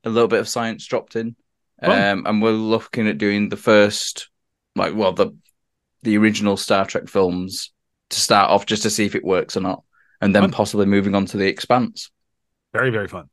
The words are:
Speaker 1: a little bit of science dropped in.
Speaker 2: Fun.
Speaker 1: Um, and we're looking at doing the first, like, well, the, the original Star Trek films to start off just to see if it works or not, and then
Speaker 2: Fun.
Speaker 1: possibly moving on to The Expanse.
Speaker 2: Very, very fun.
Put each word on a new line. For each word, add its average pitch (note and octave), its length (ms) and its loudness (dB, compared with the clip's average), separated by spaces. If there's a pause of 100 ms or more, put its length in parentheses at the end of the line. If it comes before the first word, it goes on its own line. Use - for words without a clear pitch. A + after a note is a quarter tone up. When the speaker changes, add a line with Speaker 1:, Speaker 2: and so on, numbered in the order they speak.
Speaker 1:
a A#2 60 -4
little A2+ 180 2
bit A2+ 120 0
of A2 80 -8
science A2+ 380 -6
dropped - 300 -6
in. A2+ 200 -6 (460)
Speaker 2:
Fun. G2 360 2
Speaker 1:
Um, - 80 -8
and G#2+ 160 0
we're A2+ 100 2
looking A2 560 -2
at G#2 100 -4
doing G#2 300 0
the G2+ 80 -6
first, - 720 2 (480)
like, E2 180 -2
well, G2+ 180 0
the, - 240 -2 (680)
the G#2+ 160 0
original G#2 380 2
Star G2 300 0
Trek - 220 -8
films F#2 640 -2 (380)
to - 100 -4
start G2+ 300 4
off G2+ 160 2
just G#2+ 180 -2
to G#2+ 60 0
see G#2+ 160 -2
if G2 80 -6
it - 100 -4
works F2+ 320 -2
or F#2+ 40 -2
not, F#2 220 -6 (380)
and G2+ 140 2
then G2+ 100 6
Speaker 2:
Fun. F#2 80 2
Speaker 1:
possibly G#2 340 0
moving G2 280 2
on G2+ 120 2
to G#2+ 120 -10
The F#2+ 80 0
Expanse. - 640 -2 (600)
Speaker 2:
Very, B2 180 0
very G#2 180 -4
fun. F2 240 -14